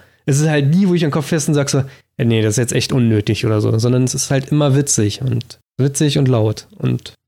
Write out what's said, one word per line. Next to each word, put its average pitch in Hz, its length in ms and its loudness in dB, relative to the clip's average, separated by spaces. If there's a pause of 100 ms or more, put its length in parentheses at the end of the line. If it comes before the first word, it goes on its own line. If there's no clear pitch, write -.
(260)
Es 143 140 2
ist 156 100 2
halt 143 240 2
nie, 196 140 4
wo 175 80 2
ich 165 100 0
am 143 60 -2
Kopf 143 160 -2
fest 160 220 -2
und 156 40 2
sag 139 160 0
so, 135 140 0 (340)
„Ja, 127 80 -2
nee, 113 160 2
das 107 120 2
ist - 40 0
jetzt 120 160 -2
echt - 200 -2
unnötig“ 113 520 0
oder 107 160 0
so, 110 160 0
sondern 123 260 2
es 127 120 -2
ist - 160 -4
halt 135 180 -2
immer 147 260 2
witzig 123 460 0
und 120 380 -6 (180)
witzig 143 400 0
und 139 100 2
laut. 110 400 0 (100)
Und 123 360 -6 (140)